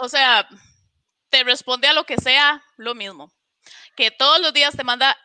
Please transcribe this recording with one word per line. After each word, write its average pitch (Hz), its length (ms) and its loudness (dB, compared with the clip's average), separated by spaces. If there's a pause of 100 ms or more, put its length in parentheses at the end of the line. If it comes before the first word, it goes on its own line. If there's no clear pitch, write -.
o 247 60 -6
sea, 247 400 2 (840)
te 262 140 0
responde 247 460 -2
a 302 40 4
lo 311 120 -2
que 269 120 -8
sea 285 460 0 (140)
lo 240 180 -8
mismo. 190 380 -16 (640)
Que 220 140 0
todos 294 280 2
los 320 140 -2
días 294 240 0
te 269 80 -8
manda 247 400 0